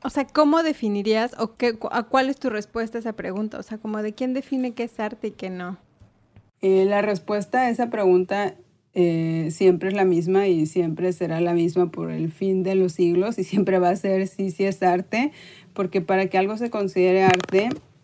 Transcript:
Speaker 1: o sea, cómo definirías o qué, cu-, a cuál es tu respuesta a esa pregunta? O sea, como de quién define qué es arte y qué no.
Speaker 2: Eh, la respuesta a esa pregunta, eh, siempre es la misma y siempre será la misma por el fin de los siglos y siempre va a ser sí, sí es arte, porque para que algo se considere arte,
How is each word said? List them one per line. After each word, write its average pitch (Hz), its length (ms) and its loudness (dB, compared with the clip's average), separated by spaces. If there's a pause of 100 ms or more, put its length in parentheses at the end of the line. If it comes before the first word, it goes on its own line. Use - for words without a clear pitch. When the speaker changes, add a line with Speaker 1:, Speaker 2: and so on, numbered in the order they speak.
Speaker 1:
o - 80 -6
sea, - 180 -2
cómo 302 360 4
definirías 220 720 -2
o 220 200 -6
qué, 240 160 0
cu-, - 180 -8
a 233 120 -2
cuál 262 260 2
es 277 100 -4
tu 262 100 -4
respuesta 220 500 -6
a - 20 -8
esa 220 120 -6
pregunta? 196 460 -8
O - 40 -10
sea, 220 160 -14
como 214 220 -6
de 214 120 -6
quién 254 200 -4
define 254 400 -4
qué 240 100 -6
es 233 180 -10
arte 220 260 -6
y 208 40 -10
qué 190 180 -10
no. 180 280 -10 (840)
Speaker 2:
Eh, 190 240 4
la 202 160 2
respuesta 208 640 -2
a 247 60 2
esa 233 200 -2
pregunta, 196 680 2 (420)
eh, 165 540 0
siempre 180 380 2
es 196 40 -2
la 202 120 2
misma 185 420 2
y 165 200 2
siempre 170 440 -2
será 165 300 -4
la 175 120 0
misma 170 380 2
por 165 200 -6
el 160 200 -4
fin 190 320 0
de 190 120 0
los 185 180 2
siglos 180 460 0
y 190 40 -2
siempre 190 340 0
va 180 120 4
a 185 80 2
ser 190 300 0
sí, 190 240 -6
sí 196 120 -4
es 196 200 -2
arte, 190 480 0 (420)
porque 190 280 -2
para 190 260 0
que 190 100 -2
algo 196 200 0
se 233 120 -4
considere 190 540 2
arte, 190 460 2 (340)